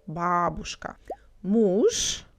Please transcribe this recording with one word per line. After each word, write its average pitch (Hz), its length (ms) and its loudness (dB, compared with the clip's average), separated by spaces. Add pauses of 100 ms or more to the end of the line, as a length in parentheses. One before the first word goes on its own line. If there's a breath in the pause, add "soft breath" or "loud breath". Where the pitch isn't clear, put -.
бабушка. 170 880 -4 (460 loud breath)
Муж 214 840 2 (140)